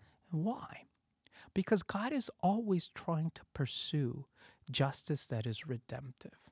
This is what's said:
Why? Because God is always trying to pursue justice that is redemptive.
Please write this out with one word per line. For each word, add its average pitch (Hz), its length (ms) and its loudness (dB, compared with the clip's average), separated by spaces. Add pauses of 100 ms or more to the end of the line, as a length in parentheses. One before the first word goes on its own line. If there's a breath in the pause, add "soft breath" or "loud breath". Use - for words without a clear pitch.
(320 soft breath)
Why? 175 540 -2 (680 loud breath)
Because 196 300 4
God 214 280 -2
is 277 200 0 (100)
always 202 540 4
trying 165 400 0
to - 60 -16 (120)
pursue 135 720 0 (460 loud breath)
justice 139 560 0
that 113 180 0
is 117 220 -4
redemptive. 127 720 -8 (120)